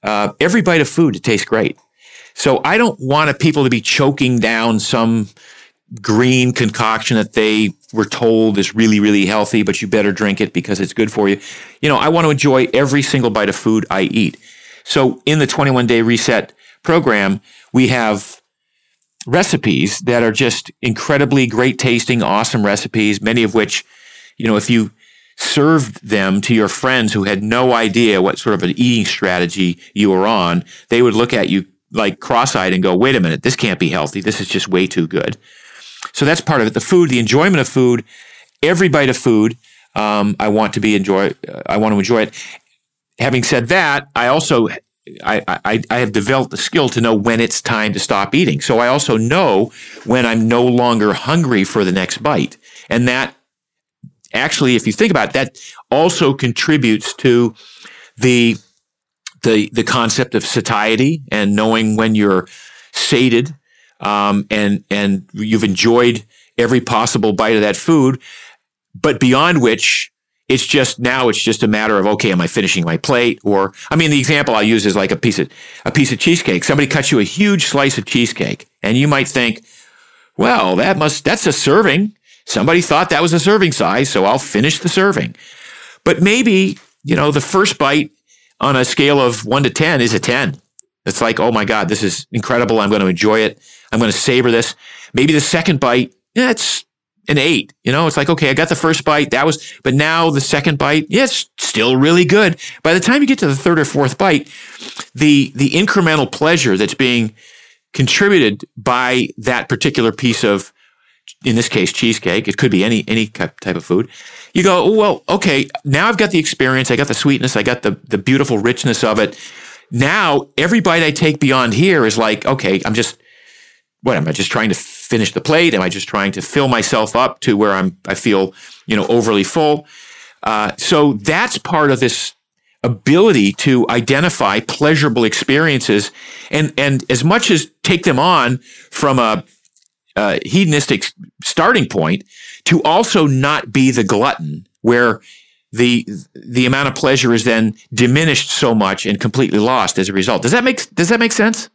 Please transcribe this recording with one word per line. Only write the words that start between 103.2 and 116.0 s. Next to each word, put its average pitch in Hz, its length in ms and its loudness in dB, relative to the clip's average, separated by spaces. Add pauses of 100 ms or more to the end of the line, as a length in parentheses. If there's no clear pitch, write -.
you 285 80 2
get 269 120 2
to 190 60 0
the 139 100 0
third 165 220 2
or 151 60 2
fourth 135 340 -2
bite, 160 300 0 (640)
the, 143 400 2
the 139 160 0
incremental 160 600 0
pleasure 151 460 0
that's 98 180 -2
being 120 400 0 (580)
contributed 135 720 2 (120)
by 123 520 0 (100)
that 123 300 -4
particular 120 440 0
piece 120 320 -2
of, 101 280 0 (720)
in 117 120 0
this 117 120 0
case, 95 240 -2
cheesecake, 113 560 -2
it 98 100 -2
could 131 120 2
be 95 140 2
any, 113 240 0
any 110 180 -2
ki-, 98 180 -8 (160)
type 90 160 -6
of 82 80 -10
food. 101 240 -2 (460)
You 180 100 0
go, 180 200 2
"Oh, 202 80 2
well, 214 360 0
okay, 160 400 0 (160)
now 147 240 2